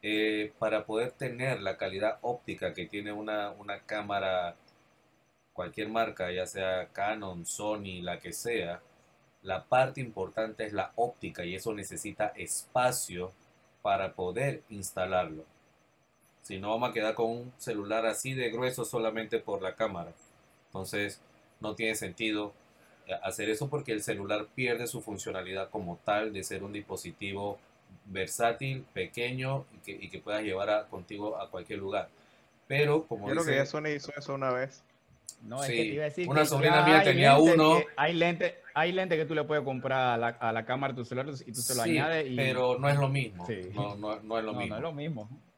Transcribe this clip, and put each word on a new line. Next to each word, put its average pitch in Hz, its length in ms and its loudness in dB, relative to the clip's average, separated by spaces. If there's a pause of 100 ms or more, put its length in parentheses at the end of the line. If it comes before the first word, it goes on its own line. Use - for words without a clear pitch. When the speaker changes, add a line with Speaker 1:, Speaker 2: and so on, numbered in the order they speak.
Speaker 1:
Eh, 107 560 0
para 107 260 0
poder 110 260 0
tener 120 500 -4
la 95 160 -4
calidad 98 440 -2
óptica 95 520 -4
que 87 140 -8
tiene 104 260 -8
una, 107 380 -4
una 101 300 -10
cámara, 98 720 -2 (1000)
cualquier 92 360 -6
marca, 110 420 -2
ya 90 140 -2
sea 92 460 -2
Canon, 98 540 -6
Sony, 101 560 -6
la 87 180 -6
que 85 140 -12
sea, 90 480 -4 (640)
la 95 220 -4
parte 131 360 4
importante 110 640 -4
es 104 80 -8
la 95 220 -2
óptica 90 500 -4
y 90 100 -6
eso 107 180 -6
necesita 92 640 -6
espacio 95 960 -2 (480)
para 98 320 2
poder 107 560 -2
instalarlo. 92 760 -2 (960)
Si 98 180 -8
no, 98 120 -4
vamos 120 180 2
a 113 40 -8
quedar 110 200 2
con 113 160 2
un 123 280 -8
celular 110 480 -2
así 113 280 -2
de 127 160 0
grueso 123 360 -2
solamente 110 540 0
por 98 220 -4
la 92 140 -4
cámara. 87 360 -2 (560)
Entonces, 101 540 -6 (380)
no 107 160 -6
tiene 110 200 0
sentido, 104 580 -2 (540)
eh, 92 60 -4 (100)
hacer 101 260 -2
eso 120 200 0
porque 120 220 -4
el 107 100 -2
celular 104 540 -4
pierde 120 320 -2
su 117 140 -8
funcionalidad 95 680 -6
como 87 340 -8
tal 107 300 0
de 95 100 -8
ser 95 200 -6
un 101 100 -10
dispositivo 98 840 -8 (460)
versátil, 98 880 -2
pequeño 131 720 -4 (100)
y - 40 -20
que, - 120 -14
y 95 180 -12
que 92 100 -12
puedas 104 240 -4
llevar 98 260 -2
a, - 180 2
contigo 101 520 -8
a 95 100 -8
cualquier 92 300 -8
lugar. 95 300 -4 (580)
Pero, 147 400 4
como 104 200 -6
Speaker 2:
Yo 135 60 0
creo 165 120 0
que 156 60 0
Speaker 1:
dice 135 40 4
Speaker 2:
ya 139 100 4
Sony 151 300 -4
hizo 143 220 -10
eso 139 160 -6
una 135 180 0
vez. 131 320 -4 (580)
Speaker 3:
No, 117 220 -6
es 131 60 -2
Speaker 1:
Sí, 120 40 0
Speaker 3:
que 113 120 2
te 135 100 -4
iba 151 80 -2
a 151 60 -2
decir 175 200 -4
Speaker 1:
una 151 120 4
Speaker 3:
que 151 40 6
Speaker 1:
sobrina 151 360 6
Speaker 3:
ya - 20 8
Speaker 1:
mía 160 160 12
Speaker 3:
hay 147 120 8
Speaker 1:
tenía 139 260 10
Speaker 3:
lentes 165 180 12
Speaker 1:
uno. 156 140 10
Speaker 3:
que, 143 260 6
hay 151 180 4
lentes, 170 400 2 (200)
hay 165 180 2
lentes 180 260 0
que 156 80 2
tú 160 100 -2
le 151 80 2
puedes 147 200 2
comprar 131 500 2
a 117 40 2
la, 117 120 2
a 113 240 -2
la 113 120 -2
cámara 135 280 -2
de 120 80 -6
tu 117 40 -4
celular 135 280 -4 (120)
y 120 80 -14
tú 127 80 -6
se - 140 -2
lo 120 60 2
Speaker 1:
Sí, 117 100 2
Speaker 3:
añades 156 380 2
y 127 60 -2
Speaker 1:
pero 127 420 2
no 139 120 2
es 143 80 6
lo 139 120 4
mismo. 110 380 -2
Speaker 3:
Sí. 101 140 -4 (120)
Speaker 1:
No, 104 220 -4
no, 107 260 -4
no 110 160 -2
es 110 80 0
lo 110 80 -4
Speaker 3:
No, 123 60 -4
Speaker 1:
mismo. 117 160 -4
Speaker 3:
no - 20 -
es 120 40 -4
lo 160 120 -4
mismo. 143 360 -6 (280)